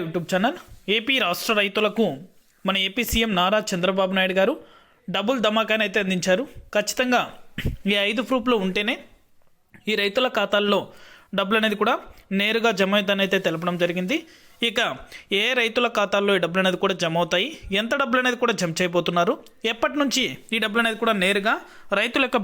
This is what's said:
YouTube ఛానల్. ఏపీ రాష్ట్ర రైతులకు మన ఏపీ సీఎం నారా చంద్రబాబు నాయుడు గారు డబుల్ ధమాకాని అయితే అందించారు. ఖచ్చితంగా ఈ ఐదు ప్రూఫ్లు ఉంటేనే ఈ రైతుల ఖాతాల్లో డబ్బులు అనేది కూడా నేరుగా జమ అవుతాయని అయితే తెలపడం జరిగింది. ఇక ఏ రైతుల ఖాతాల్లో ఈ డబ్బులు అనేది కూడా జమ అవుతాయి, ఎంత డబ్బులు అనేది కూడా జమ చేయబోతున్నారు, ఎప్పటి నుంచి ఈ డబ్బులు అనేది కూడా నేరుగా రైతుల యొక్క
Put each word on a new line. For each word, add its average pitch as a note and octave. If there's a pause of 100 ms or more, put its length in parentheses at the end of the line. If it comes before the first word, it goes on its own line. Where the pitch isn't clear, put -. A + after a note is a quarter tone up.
YouTube E3
ఛానల్. A3+ (380)
ఏపీ A#3
రాష్ట్ర F3+
రైతులకు G#3 (640)
మన F#3+ (120)
ఏపీ G3
సీఎం A3+
నారా F#3 (140)
చంద్రబాబు F#3
నాయుడు F#3
గారు G3+ (600)
డబుల్ G#3+
ధమాకాని A3
అయితే G#3
అందించారు. F#3 (320)
ఖచ్చితంగా B3 (720)
ఈ G#3 (140)
ఐదు A3+
ప్రూఫ్లు B3
ఉంటేనే G#3 (960)
ఈ A3
రైతుల G3+ (100)
ఖాతాల్లో G3+ (600)
డబ్బులు G3
అనేది G#3+
కూడా A#3 (460)
నేరుగా A3 (100)
జమ G3
అవుతాయని G3
అయితే F#3+
తెలపడం F3
జరిగింది. F3+ (500)
ఇక A3 (640)
ఏ - (180)
రైతుల A#3
ఖాతాల్లో G3+
ఈ F3
డబ్బులు F3
అనేది F#3
కూడా F#3+
జమ E3
అవుతాయి, F3+ (320)
ఎంత A#3
డబ్బులు B3+
అనేది B3
కూడా A#3
జమ E3+
చేయబోతున్నారు, F3 (380)
ఎప్పటి C4+
నుంచి C4 (320)
ఈ A3
డబ్బులు A3
అనేది A3
కూడా A3+ (100)
నేరుగా G3+ (460)
రైతుల B3
యొక్క A#3+